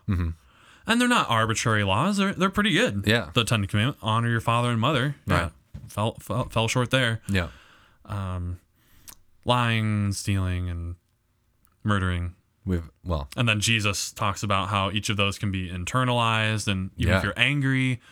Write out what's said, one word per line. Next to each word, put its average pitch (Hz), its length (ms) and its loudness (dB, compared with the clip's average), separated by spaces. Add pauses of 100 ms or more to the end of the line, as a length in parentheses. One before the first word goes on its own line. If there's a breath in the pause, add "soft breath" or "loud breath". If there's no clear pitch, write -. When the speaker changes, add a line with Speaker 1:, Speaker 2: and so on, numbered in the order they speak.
Speaker 1:
Mm-hmm. 87 220 0 (560 soft breath)
Speaker 2:
And 233 140 4
they're 247 80 4
not 226 220 2
arbitrary 110 540 2
laws. 131 320 2
They're, 196 180 2
they're 185 160 2
pretty 208 220 2
good. 147 340 2
Speaker 1:
Yeah. 104 280 2
Speaker 2:
The 117 100 4
Ten 101 220 2
Commandments, 110 360 0
honor 113 260 2
your 117 120 2
father 120 300 2
and 117 100 2
mother. 143 360 0 (100)
Speaker 1:
Right. 87 160 2
Speaker 2:
Yeah. - 60 -2 (400)
Fell, 107 320 -2
fell, - 280 -4
fell 113 200 0
short 123 220 0
there. 120 380 0
Speaker 1:
Yeah. 92 200 0 (560 loud breath)
Speaker 2:
Um, 92 540 -6 (880 loud breath)
lying, 110 680 0
stealing, 92 560 -2
and 85 280 -8 (880)
murdering. 90 500 0 (300)
Speaker 1:
We've, 85 240 -2 (160)
well. 78 320 -4
Speaker 2:
And 123 120 2
then 104 120 2
Jesus 107 520 0
talks 101 300 -4
about 98 260 0
how 98 220 0
each 104 180 -4
of 104 80 -2
those 98 220 0
can 104 120 -2
be 92 180 -4
internalized, 110 1000 0
and 95 280 -2
even 85 180 0
if 95 40 4
Speaker 1:
Yeah. 87 60 2
Speaker 2:
you're 98 140 -2
angry, 131 640 0 (120)